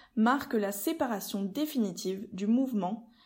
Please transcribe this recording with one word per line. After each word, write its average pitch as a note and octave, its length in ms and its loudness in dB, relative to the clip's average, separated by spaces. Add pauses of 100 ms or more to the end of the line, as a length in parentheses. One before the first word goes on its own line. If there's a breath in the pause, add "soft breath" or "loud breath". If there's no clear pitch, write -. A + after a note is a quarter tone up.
(140 loud breath)
marque B3 400 4
la G3+ 160 2
séparation G#3+ 720 -2
définitive G3 880 -2
du F#3+ 140 -4
mouvement A3+ 640 0 (180 soft breath)